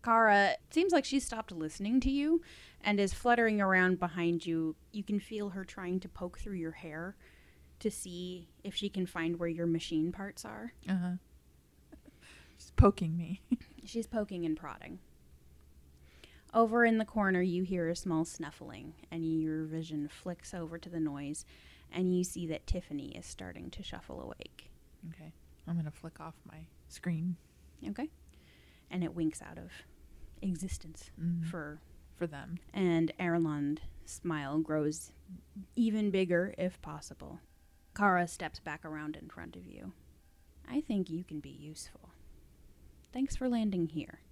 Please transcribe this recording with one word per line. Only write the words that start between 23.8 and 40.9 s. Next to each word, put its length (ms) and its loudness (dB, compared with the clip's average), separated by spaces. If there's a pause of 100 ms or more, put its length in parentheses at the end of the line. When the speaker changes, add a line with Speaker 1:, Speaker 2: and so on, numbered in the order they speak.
Speaker 1:
shuffle 380 -12
awake. 500 -14 (380)
Speaker 2:
Okay. 220 -18 (360)
I'm 100 -2
gonna 140 -2
flick 280 -16
off 160 -14 (100)
my 200 -18 (220)
screen. 500 -4 (500)
Speaker 1:
Okay. 220 -6 (840)
And 120 -2
it 100 -4
winks 280 -2
out 160 -14
of 140 -14 (680)
existence 680 -6 (100)
Speaker 2:
Mm-hmm. 280 0
Speaker 1:
for 300 -8 (360)
Speaker 2:
For 120 -2
them. 300 -10 (160)
Speaker 1:
And 460 4
Erlond's 600 0 (240)
smile 540 -2
grows 520 0 (640)
even 340 4
bigger, 460 2
if 240 -4
possible. 580 -14 (560)
Kara 320 6
steps 320 -8
back 240 -10
around 320 -8
in 140 -14
front 260 -14
of 120 -16
you. 260 -14 (720)
"I 140 -2
think 280 0